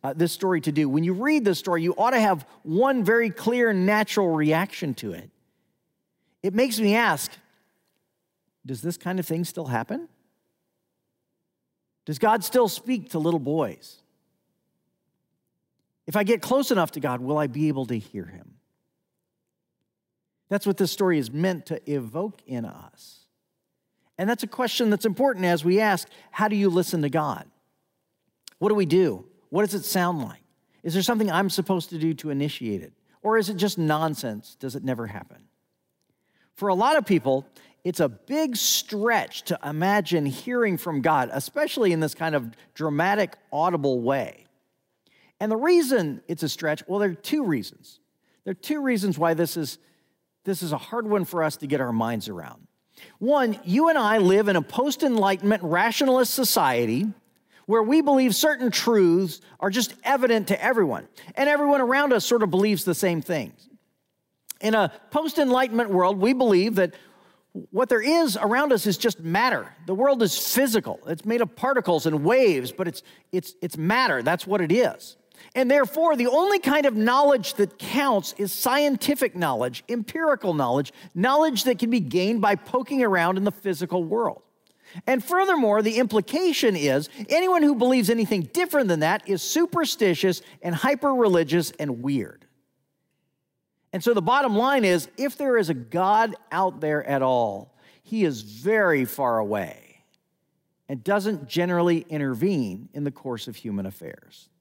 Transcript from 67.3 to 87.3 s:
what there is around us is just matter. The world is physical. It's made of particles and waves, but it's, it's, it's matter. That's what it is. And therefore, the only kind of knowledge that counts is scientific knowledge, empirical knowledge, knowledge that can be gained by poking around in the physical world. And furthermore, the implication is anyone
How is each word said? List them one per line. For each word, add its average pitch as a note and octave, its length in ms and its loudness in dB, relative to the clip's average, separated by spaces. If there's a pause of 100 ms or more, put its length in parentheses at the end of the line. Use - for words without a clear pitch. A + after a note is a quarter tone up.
what A#3+ 180 0
there A3+ 140 2
is D4 340 2
around B3 380 2
us G#3+ 140 0
is G3 100 0
just - 220 -2
matter. E3+ 540 0 (120)
The F3+ 80 -4
world B3 300 2
is F3 120 0
physical. A3+ 720 0
It's D#3 180 -8
made A#3 180 0
of G#3+ 140 -2
particles A#3 500 0
and D#3 180 0
waves, F#3 480 4
but F3+ 160 -6
it's, - 160 -12 (280)
it's, - 300 -6
it's F3 160 -8
matter. F3 460 0
That's E3 240 -2
what G3+ 120 0
it E3 120 0
is. - 460 0 (380)
And B3+ 140 2
therefore, D4 460 4
the A#3+ 120 2
only F4+ 300 2
kind D4 280 2
of B3 100 2
knowledge B3+ 600 2
that G3+ 220 0
counts B3+ 600 -2
is G3 140 -4
scientific C#4 840 0
knowledge, C#3+ 520 -2
empirical A#3+ 640 -2
knowledge, C3+ 380 0 (220)
knowledge C4 520 2
that B3 120 2
can A#3 140 -2
be B3 80 2
gained F#3 420 0
by G3+ 140 2
poking B3+ 480 -2
around F#3 340 2
in F#3+ 60 -2
the G3+ 80 0
physical F3+ 520 -4
world. G3+ 380 -4 (640)
And B3+ 180 0
furthermore, E4 580 2
the A3 160 0
implication B3+ 800 0
is C#3+ 340 0 (200)
anyone F4 320 4